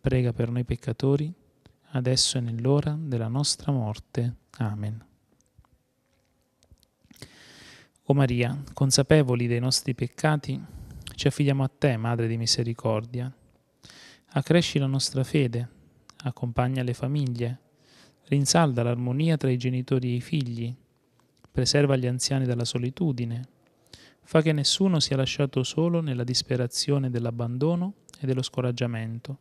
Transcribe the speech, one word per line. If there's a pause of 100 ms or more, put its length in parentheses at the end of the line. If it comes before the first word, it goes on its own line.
prega
per
noi
peccatori, (580)
adesso
e
nell'ora
della
nostra
morte. (220)
Amen. (3000)
O
Maria, (120)
consapevoli
dei
nostri
peccati, (540)
ci
affidiamo
a
te,
Madre
di
misericordia. (960)
Accresci
la
nostra
fede, (500)
accompagna
le
famiglie, (680)
rinsalda
l'armonia
tra
i
genitori
e
i
figli, (760)
preserva
gli
anziani
dalla
solitudine, (720)
fa
che
nessuno
sia
lasciato
solo
nella
disperazione
dell'abbandono (260)
e
dello
scoraggiamento.